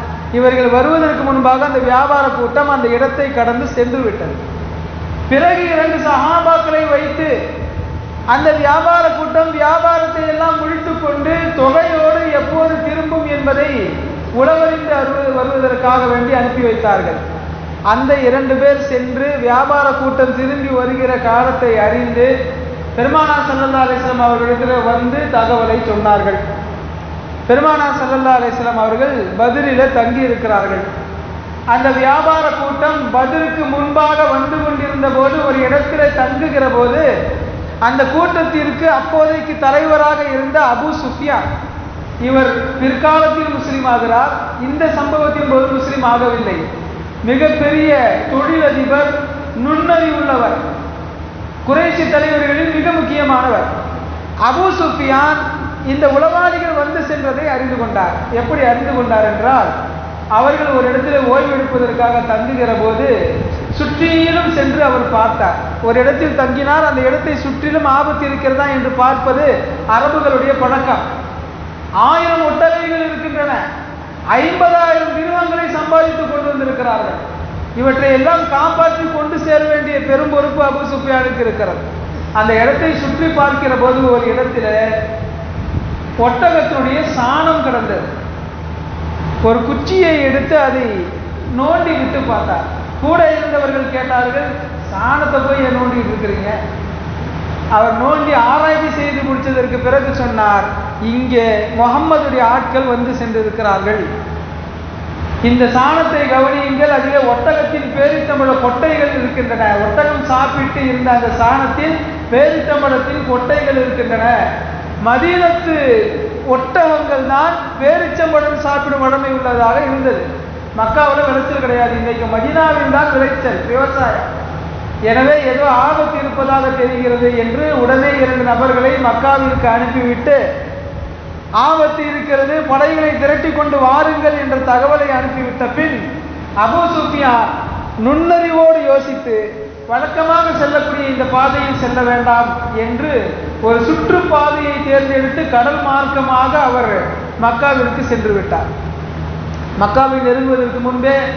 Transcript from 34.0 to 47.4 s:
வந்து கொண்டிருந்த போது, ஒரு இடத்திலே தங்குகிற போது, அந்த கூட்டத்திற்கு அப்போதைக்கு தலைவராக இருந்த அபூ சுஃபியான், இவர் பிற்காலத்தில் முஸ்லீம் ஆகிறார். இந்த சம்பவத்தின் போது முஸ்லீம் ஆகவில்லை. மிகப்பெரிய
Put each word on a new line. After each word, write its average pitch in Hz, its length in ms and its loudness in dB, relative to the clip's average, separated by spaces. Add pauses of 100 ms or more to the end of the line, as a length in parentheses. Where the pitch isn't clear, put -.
வந்து 302 400 0
கொண்டிருந்த 277 440 -2
போது, 269 380 2
ஒரு 262 140 0
இடத்திலே 285 540 2
தங்குகிற 262 540 0
போது, 247 460 2 (640)
அந்த 262 260 2
கூட்டத்திற்கு 320 840 0
அப்போதைக்கு 311 720 0
தலைவராக 302 640 4
இருந்த 277 360 0
அபூ 247 300 2
சுஃபியான், 262 580 -4 (720)
இவர் 254 600 0
பிற்காலத்தில் 311 720 2
முஸ்லீம் 269 300 -4
ஆகிறார். 240 440 2 (320)
இந்த 302 260 -2
சம்பவத்தின் 294 640 0
போது 262 160 4
முஸ்லீம் 262 380 -2
ஆகவில்லை. 233 520 0 (680)
மிகப்பெரிய 294 960 2 (100)